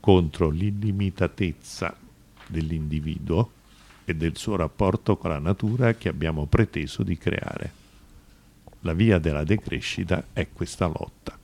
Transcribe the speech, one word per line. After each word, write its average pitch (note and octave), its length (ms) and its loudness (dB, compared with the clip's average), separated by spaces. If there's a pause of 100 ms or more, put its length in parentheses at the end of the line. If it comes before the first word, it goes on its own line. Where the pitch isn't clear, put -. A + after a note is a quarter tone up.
contro F2 500 4
l'illimitatezza G2 1500 -2 (500)
dell'individuo D#2 1040 -2 (540)
e E2+ 100 -2
del D#2+ 220 -2
suo - 180 -4
rapporto F#2 640 2
con E2 140 -4
la D2 100 -2
natura G#2+ 540 2
che - 140 -4
abbiamo D#2 380 -2
preteso E2 560 0
di F2+ 140 0
creare. - 560 -4 (1080)
La E2+ 120 -2
via G2 260 6
della D2+ 240 2
decrescita - 920 -2
è E2+ 200 -2
questa - 340 -2
lotta. - 580 -6